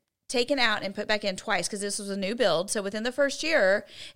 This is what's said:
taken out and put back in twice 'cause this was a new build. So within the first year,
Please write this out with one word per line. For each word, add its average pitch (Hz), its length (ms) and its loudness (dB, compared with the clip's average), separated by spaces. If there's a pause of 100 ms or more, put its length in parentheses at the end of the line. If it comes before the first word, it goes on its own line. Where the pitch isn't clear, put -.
(260)
taken 262 320 0
out 226 240 2
and 196 120 -6
put 208 120 -4
back 214 160 0
in 190 140 -2
twice - 320 -2
'cause 202 120 -6
this 202 180 -4
was 196 120 -8
a 196 60 -4
new 196 180 -2
build. 196 360 2
So 214 120 -2
within 202 200 -6
the 247 100 -2
first 277 300 0
year, 214 440 4 (300)